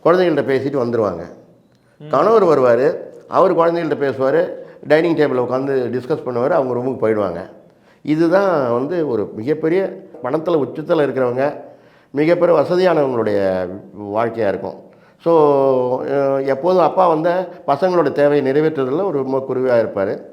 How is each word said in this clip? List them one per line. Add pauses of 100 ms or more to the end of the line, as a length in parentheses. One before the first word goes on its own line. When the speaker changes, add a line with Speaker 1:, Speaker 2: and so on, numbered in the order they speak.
Speaker 1:
குழந்தைகள்கிட்ட
பேசிட்டு
வந்துருவாங்க. (800)
Speaker 2:
ம்.
Speaker 1:
கணவர்
வருவாரு, (300)
அவர்
குழந்தைகள்கிட்ட
பேசுவாரு, (380)
டைனிங்
டேபிள்ல
உட்காந்து
டிஸ்கஸ்
பண்ணுவாரு,
அவங்க
ரூமுக்கு
போயிடுவாங்க. (520)
இதுதான்
வந்து
ஒரு
மிகப்பெரிய (200)
பணத்துல
உச்சத்துல
இருக்கிறவங்க, (560)
மிகப்பெரிய
வசதியானவங்களுடைய (320)
வாழ்க்கையா
இருக்கும். (400)
So, (680)
அஹ்,
எப்போதும்
அப்பா
வந்தா (220)
பசங்களோட
தேவையை
நிறைவேற்றுறதுல
ஒரு
ரொம்ப
குறிவா
இருப்பாரு. (140)